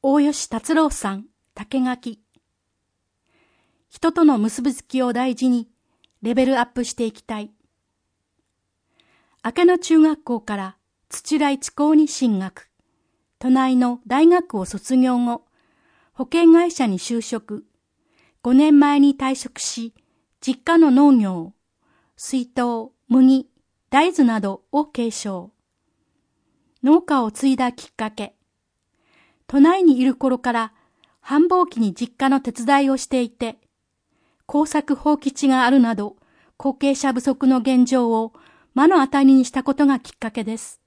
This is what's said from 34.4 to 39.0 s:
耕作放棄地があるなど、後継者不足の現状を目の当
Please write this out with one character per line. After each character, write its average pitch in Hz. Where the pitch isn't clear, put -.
耕 294
作 294
放 302
棄 285
地 285
が 262
あ 240
る 269
な 226
ど、 208
後 269
継 277
者 269
不 247
足 269
の 262
現 247
状 247
を 226
目 285
の 370
当 269